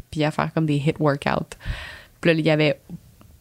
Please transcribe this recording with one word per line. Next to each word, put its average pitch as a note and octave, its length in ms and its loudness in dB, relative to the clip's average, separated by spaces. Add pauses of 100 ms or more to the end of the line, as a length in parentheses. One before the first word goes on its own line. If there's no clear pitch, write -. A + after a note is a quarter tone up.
(100)
puis D#3 140 0
à D#3 80 0
faire D#3 200 -2
comme D#3+ 140 0
des D3 180 0
hit D#3 140 0
workouts. C#3+ 560 0 (640)
Puis F3 120 4
là, D#3+ 80 2
il D#3 40 -2
y D#3+ 60 4
avait, D3+ 300 2 (600)